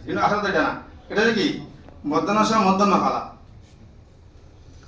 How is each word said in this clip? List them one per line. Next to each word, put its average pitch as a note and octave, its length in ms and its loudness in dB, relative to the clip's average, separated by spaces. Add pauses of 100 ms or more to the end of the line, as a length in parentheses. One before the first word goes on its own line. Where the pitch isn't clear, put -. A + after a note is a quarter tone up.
কিন্তু F#3+ 180 -2
আসলে G#3 180 0
তো G3+ 60 -4
এটা D#3+ 160 0
না। C3 100 -2 (360)
এটা F#3 120 0
হচ্ছে A3+ 200 2
কি? D3 60 0 (600)
মধ্যাহ্ন E3 360 0
সময় G#3+ 220 2
মধ্যাহ্ন F#3+ 340 4
ফালা। - 220 -2 (1700)